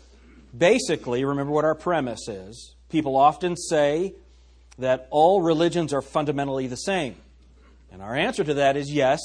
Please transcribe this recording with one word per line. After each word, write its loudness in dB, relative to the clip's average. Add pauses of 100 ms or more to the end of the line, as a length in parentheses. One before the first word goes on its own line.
(560)
basically, 0
remember -2
what 2
our 2
premise -4
is. -14 (140)
People -2
often 4
say 0 (600)
that -2
all 6
religions 2
are 0
fundamentally -4
the -10
same. -4 (760)
And -18
our -8
answer -2
to -2
that 2
is -6
yes, 2